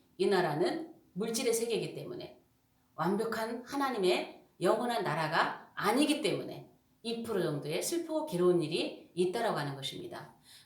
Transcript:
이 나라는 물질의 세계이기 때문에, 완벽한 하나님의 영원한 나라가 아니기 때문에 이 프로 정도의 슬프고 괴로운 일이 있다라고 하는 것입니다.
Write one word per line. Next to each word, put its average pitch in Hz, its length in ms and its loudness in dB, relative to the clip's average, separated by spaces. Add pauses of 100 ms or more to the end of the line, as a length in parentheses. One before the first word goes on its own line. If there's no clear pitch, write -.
(180)
이 190 80 2
나라는 175 680 2 (220)
물질의 226 400 0
세계이기 220 400 -2
때문에, - 440 -10 (580)
완벽한 220 680 0
하나님의 262 800 0 (180)
영원한 220 440 2
나라가 160 680 0
아니기 254 460 2
때문에 - 500 -4 (320)
이 226 200 -4
프로 214 200 -2
정도의 147 400 -2
슬프고 320 440 -2
괴로운 175 360 4
일이 180 520 -4
있다라고 185 440 0
하는 143 160 -2
것입니다. - 600 -10 (320)